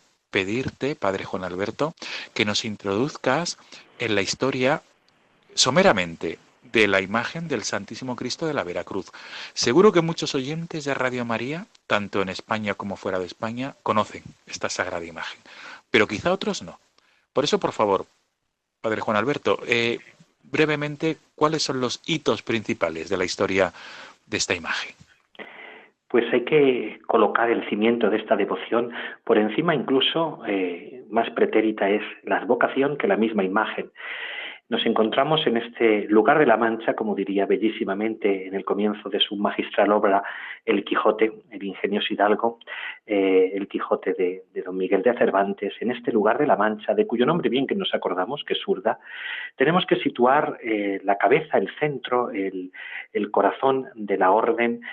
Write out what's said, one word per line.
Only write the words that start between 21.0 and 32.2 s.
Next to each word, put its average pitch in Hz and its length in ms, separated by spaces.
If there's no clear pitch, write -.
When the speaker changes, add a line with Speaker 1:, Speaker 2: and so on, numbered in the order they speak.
Speaker 1:
¿cuáles 151 280
son 131 180
los 123 260
hitos 139 360
principales 87 680
de 95 80
la 92 80
historia 92 480
de 107 80
esta - 180
imagen? - 400
Speaker 2:
Pues 117 240
hay 123 120
que 127 600
colocar 117 440
el - 180
cimiento 113 420
de 110 60
esta 107 180
devoción 110 580
por 107 160
encima 151 380
incluso, 135 680
eh, 92 640
más 113 220
pretérita 107 580
es 107 140